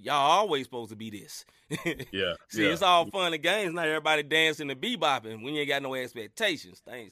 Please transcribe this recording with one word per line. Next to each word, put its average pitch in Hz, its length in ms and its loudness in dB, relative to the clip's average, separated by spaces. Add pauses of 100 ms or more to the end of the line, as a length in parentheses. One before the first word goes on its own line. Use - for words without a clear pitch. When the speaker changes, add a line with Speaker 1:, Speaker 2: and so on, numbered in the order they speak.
Speaker 1:
"Y'all 123 140 -2
always 151 500 4
supposed 113 260 -10
to 110 40 -12
be 110 140 -10
this." 98 340 -14 (260)
<laughs> 143 160 -6 (260)
Speaker 2:
Yeah, - 220 0 (140)
Speaker 1:
See, 214 160 -2
Speaker 2:
yeah. 196 80 4
Speaker 1:
it's 165 120 -2
all 175 260 6
fun 180 240 -2
and 151 100 -4
games. 185 300 0
Now 170 100 -4
everybody 156 400 2
dancing 151 480 2
and 131 80 -8
bebopping 135 640 -2
when 143 120 -6
you 147 60 -2
ain't 143 80 -4
got 139 120 0
no 135 140 -6
expectations. 120 840 -6
Things 113 320 -16